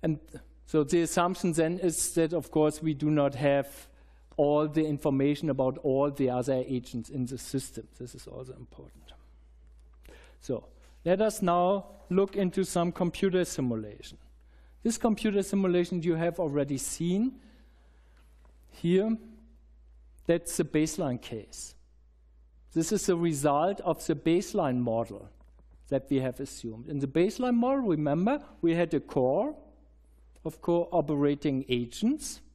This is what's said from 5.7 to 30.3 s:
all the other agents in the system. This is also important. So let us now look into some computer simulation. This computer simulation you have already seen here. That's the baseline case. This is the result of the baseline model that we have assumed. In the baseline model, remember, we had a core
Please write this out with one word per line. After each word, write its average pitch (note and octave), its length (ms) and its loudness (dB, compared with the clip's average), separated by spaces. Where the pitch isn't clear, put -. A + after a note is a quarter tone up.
all C3+ 320 0
the C#3 200 0
other B2+ 360 0
agents B2 440 -8
in B2+ 160 -4
the B2+ 120 -8
system. - 480 -8
This B2 160 -14
is C3 120 -18
also B2+ 260 -14
important. - 600 -20
So - 240 -6
let F#3 160 2
us G#3+ 220 0
now F3+ 440 2
look G3 280 0
into F#3+ 280 0
some F3 280 0
computer F3+ 520 0
simulation. A2 760 -6
This A3+ 140 0
computer G#3 460 2
simulation F3 600 0
you E3 120 2
have E3+ 260 0
already C#3+ 380 0
seen F#3+ 560 -2
here. G3 480 0
That's - 300 0
the F3+ 80 0
baseline D3+ 560 -2
case. - 540 -14
This E3 200 0
is G3+ 140 0
the F3+ 100 4
result D#3+ 640 2
of - 260 -2
the D#3+ 80 2
baseline E3 640 0
model A2+ 500 -2
that C3+ 200 -2
we C3+ 120 2
have B2+ 180 -4
assumed. A#2+ 500 -10
In C#3+ 120 -4
the C3+ 80 -2
baseline A3 480 2
model, B3+ 240 2
remember, F3+ 600 2
we E3 120 4
had E3+ 200 0
a C#3+ 60 2
core D3+ 560 0